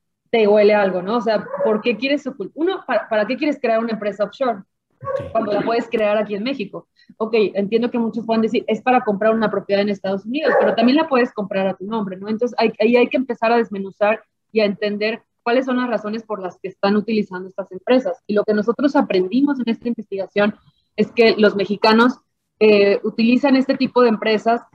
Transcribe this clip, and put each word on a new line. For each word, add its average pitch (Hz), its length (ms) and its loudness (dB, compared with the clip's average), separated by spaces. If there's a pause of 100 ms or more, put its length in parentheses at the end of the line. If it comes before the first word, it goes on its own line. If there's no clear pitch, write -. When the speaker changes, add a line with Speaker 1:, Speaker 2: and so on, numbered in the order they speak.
(300)
Speaker 1:
te 226 160 2
huele 208 280 6
algo, 190 280 0
¿no? 208 160 -4
O 233 40 -2
sea, 208 240 -2 (180)
¿por 214 160 0
qué 233 160 -2
quieres 277 300 -2
ocult-, 208 300 -10
uno, 370 300 -4
¿para, 220 220 -2
para 214 180 0
qué 247 120 -4
quieres 302 240 -2
crear 226 180 0
una 233 140 -4
empresa 208 320 -4
offshore? 220 380 -4 (340)
Speaker 2:
Ok. - 340 -8
Speaker 1:
Cuando 208 220 0
la 202 80 0
puedes 233 260 -2
crear 214 300 0
aquí 214 180 -4
en 196 80 -6
México. 240 440 -8 (300)
Ok, 220 160 -4 (200)
entiendo 220 380 -2
que 247 80 -2
muchos 226 260 -4
puedan 226 160 0
decir, 220 260 -2
es 220 140 -2
para 254 200 2
comprar 214 320 0
una 220 180 0
propiedad 196 320 -2
en 208 60 0
Estados 196 360 -4
Unidos, 262 340 -2
pero - 140 2
también 240 240 4
la 320 100 2
puedes 254 240 0
comprar 190 360 -4
a 185 80 -2
tu 185 100 -14
nombre, 202 320 -6
¿no? 196 100 -12
Entonces, 220 320 -4
hay, 220 200 2
ahí 233 180 4
hay 277 100 4
que 294 100 -2
empezar 233 360 -2
a 240 40 4
desmenuzar 208 680 -2 (280)
y 220 100 2
a 214 40 2
entender 208 560 -4 (220)
cuáles 254 220 0
son 254 120 -2
las 247 100 -2
razones 214 360 -6
por 202 180 -8
las 180 160 -10
que - 100 -12
están 202 300 0
utilizando 196 500 -4
estas 185 240 -12
empresas. 190 540 0
Y 220 80 -4
lo 208 100 2
que 214 100 0
nosotros 233 440 0
aprendimos 262 600 0
en 233 100 -4
esta 226 180 -4
investigación 208 680 -4 (420)
es 208 140 0
que 226 260 4
los 208 180 4
mexicanos, 220 640 2 (380)
eh, 202 460 6
utilizan 240 540 2
este 262 180 0
tipo 247 260 0
de 247 60 6
empresas 220 540 0 (140)